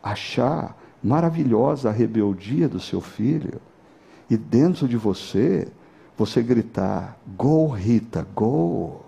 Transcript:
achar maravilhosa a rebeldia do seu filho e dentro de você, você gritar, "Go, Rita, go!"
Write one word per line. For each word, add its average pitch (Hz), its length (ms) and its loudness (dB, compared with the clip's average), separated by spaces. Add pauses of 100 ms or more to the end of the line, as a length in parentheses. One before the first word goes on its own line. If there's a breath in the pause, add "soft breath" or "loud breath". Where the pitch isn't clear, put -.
achar - 760 -4 (240 loud breath)
maravilhosa 143 840 2
a 107 60 2
rebeldia 110 720 0
do 95 140 -4
seu - 180 -6
filho - 640 -4 (680 loud breath)
e - 60 4
dentro 143 540 2
de 117 80 0
você, 110 720 0 (480 loud breath)
você - 240 2
gritar, 101 760 -2 (200)
"Go, 156 300 4
Rita, 107 680 0
go!" 131 720 0